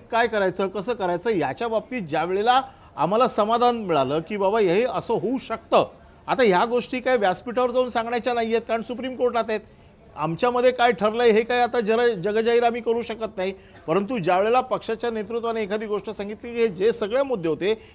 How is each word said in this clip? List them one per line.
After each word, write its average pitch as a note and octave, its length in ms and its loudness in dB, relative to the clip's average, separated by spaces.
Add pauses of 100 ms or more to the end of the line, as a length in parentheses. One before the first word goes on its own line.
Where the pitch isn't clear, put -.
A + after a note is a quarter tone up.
(100)
काय A#3 160 2
करायचं, G3 420 0
कसं G#3 260 -6
करायचं, F3 360 -2
याच्या D#3+ 380 -2
बाबतीत A3 340 -4
ज्या D#3+ 220 -2
वेळेला G#3+ 380 2 (340)
आम्हाला G3+ 320 2
समाधान A#3 480 2
मिळालं D#3 520 0
की G#3+ 80 -6
बाबा G3 240 2
हे G3 240 2
असं A3+ 300 -4
होऊ G#3+ 240 -2
शकतं. G#3+ 460 0 (420)
आता F3+ 160 2
ह्या G3 220 4
गोष्टी A#3+ 360 -2
काय B3+ 160 2
व्यासपीठावर A3+ 540 0
जाऊन B3+ 180 0
सांगण्याच्या A#3 460 -2
नाही A3+ 180 -2
आहेत, A3+ 160 0
कारण A3+ 140 -2
सुप्रीम B3 340 -8
कोर्टात A#3+ 320 0
आहेत. A3 120 -2 (560)
आमच्यामध्ये A#3+ 540 2
काय A#3+ 220 4
ठरलंय A3+ 380 2
हे G#3+ 100 6
काय B3 200 0
आता A#3+ 200 0
जरा A3+ 280 2
जगजाहीर A3 540 0
आम्ही A#3 180 0
करू A#3 220 -2
शकत A3 340 -8
नाही. F#3+ 160 -4 (340)
परंतु G3+ 320 0
ज्या F3+ 200 2
वेळेला A3+ 220 2
पक्षाच्या A3+ 500 -4
नेतृत्वाने A3+ 520 -4
एखादी G#3+ 240 -4
गोष्ट G#3 240 -6
सांगितली G#3+ 440 -10
की A#3 60 -2
हे A3+ 80 4
जे F#3+ 240 0
सगळे A3 300 0
मुद्दे A#3 260 -2
होते F3 340 -2 (120)